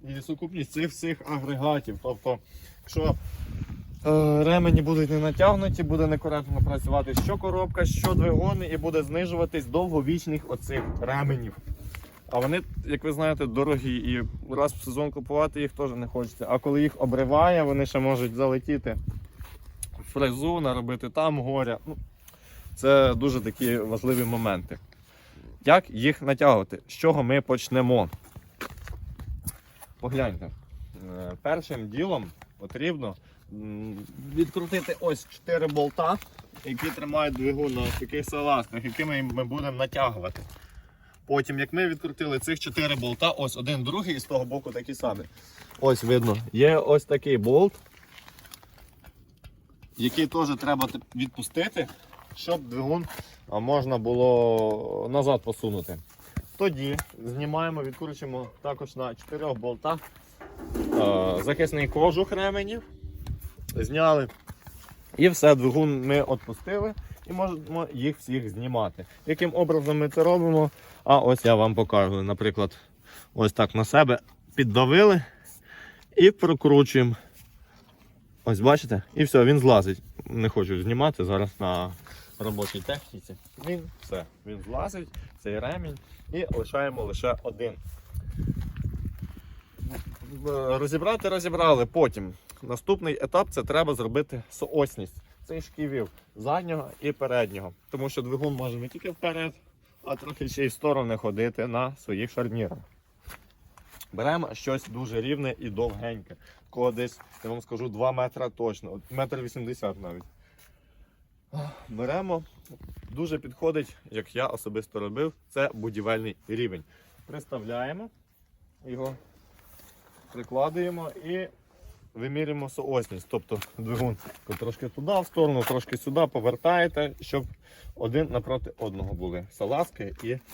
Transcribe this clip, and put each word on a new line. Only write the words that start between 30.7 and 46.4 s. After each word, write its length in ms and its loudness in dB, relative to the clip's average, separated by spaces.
першим 460 -4
ділом 380 -4
потрібно, 560 -6
м, 460 -10
відкрутити 640 -2
ось 280 -2
чотири 380 -2
болта, 520 0
які 260 -4
тримають 440 -2
двигун 400 0
на 120 0
таких 240 -4
салазках, 600 -2
якими 380 -2
ми 220 -4
будемо 320 -6
натягувати. 680 -2
Потім, 320 0
як 140 -2
ми 160 2
відкрутили 500 -4
цих 220 -4
чотири 360 -2
болта, 340 0
ось 260 -4
один, 280 -4
другий 320 -2
і 40 -6
з 40 -14
того 200 -2
боку 260 -6
такі 240 -8
самі. 260 -4
Ось 240 4
видно, 320 4